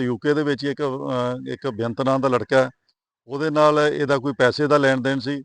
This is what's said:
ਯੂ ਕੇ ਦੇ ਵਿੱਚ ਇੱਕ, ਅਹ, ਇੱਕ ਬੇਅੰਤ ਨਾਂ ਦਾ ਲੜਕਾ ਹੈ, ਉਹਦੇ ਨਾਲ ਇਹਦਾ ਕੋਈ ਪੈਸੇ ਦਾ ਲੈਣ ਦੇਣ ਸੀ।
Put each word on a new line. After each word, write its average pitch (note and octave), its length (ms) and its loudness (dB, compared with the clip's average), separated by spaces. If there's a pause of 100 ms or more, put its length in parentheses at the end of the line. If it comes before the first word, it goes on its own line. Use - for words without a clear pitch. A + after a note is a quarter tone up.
ਯੂ B2 160 -2
ਕੇ D3 160 0
ਦੇ D3+ 100 0
ਵਿੱਚ C#3+ 200 -2
ਇੱਕ, C#3 180 -4
ਅਹ, C3 720 -4
ਇੱਕ B2 160 -8
ਬੇਅੰਤ A2+ 340 -4
ਨਾਂ C3+ 180 0
ਦਾ C3 80 0
ਲੜਕਾ B2+ 360 2
ਹੈ, C3 60 -2 (580)
ਉਹਦੇ C#3+ 220 -6
ਨਾਲ D3+ 300 4
ਇਹਦਾ C#3+ 380 2
ਕੋਈ C3 200 -4
ਪੈਸੇ C3+ 300 2
ਦਾ D3 100 4
ਲੈਣ C3+ 240 2
ਦੇਣ C3+ 180 -2
ਸੀ। C3+ 260 -6